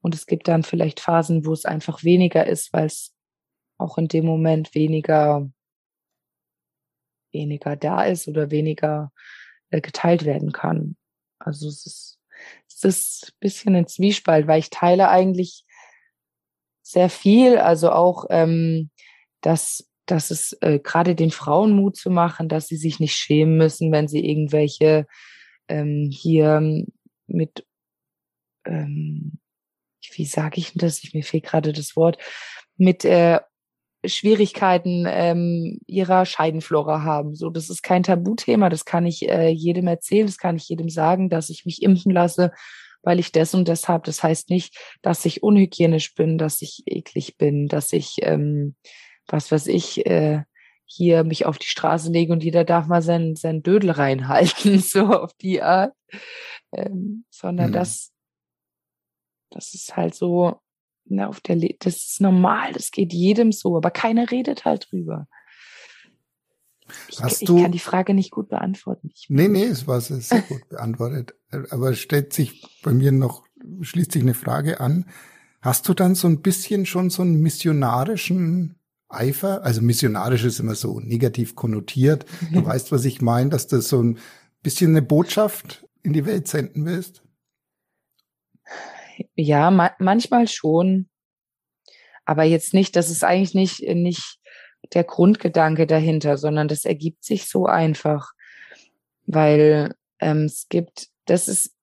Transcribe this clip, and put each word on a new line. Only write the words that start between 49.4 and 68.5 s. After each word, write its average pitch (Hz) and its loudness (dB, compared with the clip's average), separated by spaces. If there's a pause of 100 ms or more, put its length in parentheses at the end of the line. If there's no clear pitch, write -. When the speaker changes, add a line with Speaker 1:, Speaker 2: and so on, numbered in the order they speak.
Speaker 1:
weiß 151 0
ich, - -2
äh, 151 0 (440)
hier 170 2
mich 160 -4
auf 156 -4
die - -12
Straße 165 -2
lege 170 0
und 165 0
jeder 165 0
darf 170 0
mal 170 2
sein, 165 -2
sein 160 -4
Dödel 196 2
reinhalten, 143 2
<laughs> - 6
so 196 0
auf 190 0
die 190 -4
Art. 190 2 (800)
Ähm, 202 -8
sondern 175 -4
Speaker 2:
Mhm. - -4
Speaker 1:
das, - -4 (1400)
das - -18
ist - -14
halt 170 -4
so, 175 -2 (440)
ne, 190 -4
auf 202 -14
der 175 -2
Le-, 165 -2
das - -4
ist - -10
normal, 185 2
das - -10
geht 175 -4
jedem 208 2
so, 180 -2
aber 165 0
keiner 226 -2
redet 254 -4
halt - -2
drüber. 165 -8 (1800)
Ich, - -16
Speaker 2:
Hast 127 -2
Speaker 1:
ich 190 -4
Speaker 2:
du 175 8
Speaker 1:
kann 175 2
die 175 -4
Frage 185 -2
nicht 190 0
gut 208 -8
beantworten. - -8